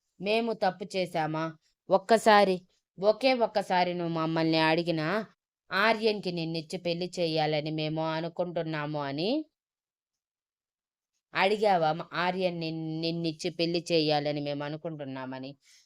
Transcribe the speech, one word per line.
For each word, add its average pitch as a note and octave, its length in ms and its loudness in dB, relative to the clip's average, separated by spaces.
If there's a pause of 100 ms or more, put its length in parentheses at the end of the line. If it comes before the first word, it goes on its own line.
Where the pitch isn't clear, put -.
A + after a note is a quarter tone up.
(200)
మేము A3 340 -2
తప్పు G3 340 -2
చేశామా? D#3+ 560 -2 (460)
ఒక్కసారి, G3+ 680 6 (420)
ఒకే G#3+ 420 2
ఒక్కసారి F#3+ 540 2
నువ్వు E3+ 200 -2
మమ్మల్ని D#3+ 480 2
అడిగినా D#3+ 460 2 (640)
"ఆర్యన్‌కి G#3+ 600 0
నిన్నిచ్చి E3 460 -6
పెళ్లి F3 320 -4
చేయాలని D#3 640 -2
మేము D#3 380 -2
అనుకుంటున్నాము" D#3+ 920 -4
అని C#3+ 280 -4 (2000)
అడిగావా? F#3+ 580 4
మ-, E3+ 160 -4 (100)
"ఆర్యన్ F3+ 420 -2
నిన్-, D#3+ 260 -4 (140)
నిన్నిచ్చి E3 500 -4
పెళ్లి E3+ 320 0
చేయాలని D3+ 600 2
మేము C#3+ 220 -4
అనుకుంటున్నామని" C#3 880 -8 (340)